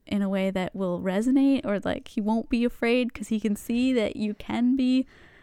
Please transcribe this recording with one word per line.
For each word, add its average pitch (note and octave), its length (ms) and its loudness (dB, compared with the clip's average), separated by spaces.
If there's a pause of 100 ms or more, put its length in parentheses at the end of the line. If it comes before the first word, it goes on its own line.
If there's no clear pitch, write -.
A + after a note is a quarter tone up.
in G3+ 160 -2
a G3 60 0
way F#3+ 220 0
that F#3 240 -4
will F3+ 260 -4
resonate, B3+ 640 2
or, G3+ 160 -2
like, - 280 -4
he - 120 -6
won't G#3+ 280 0
be A#3 160 0
afraid A#3+ 500 0
'cause - 140 -10
he A3 100 0
can G#3 160 0
see B3 380 0
that A3 240 0
you G#3 180 -2
can A#3+ 420 0
be B3+ 300 2 (360)